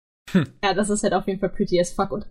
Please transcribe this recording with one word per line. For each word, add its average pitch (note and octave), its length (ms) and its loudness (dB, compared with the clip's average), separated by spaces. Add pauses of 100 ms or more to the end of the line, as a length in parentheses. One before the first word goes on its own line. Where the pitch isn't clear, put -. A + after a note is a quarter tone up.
(640)
Ja, G3 120 2
das G3 160 0
ist G#3 120 0
halt G3+ 100 2
auf F#3+ 140 0
jeden G3 140 -2
Fall F#3 100 0
pretty F3+ 300 2
as F3+ 120 0
fuck. G3 200 -2
Und - 180 -6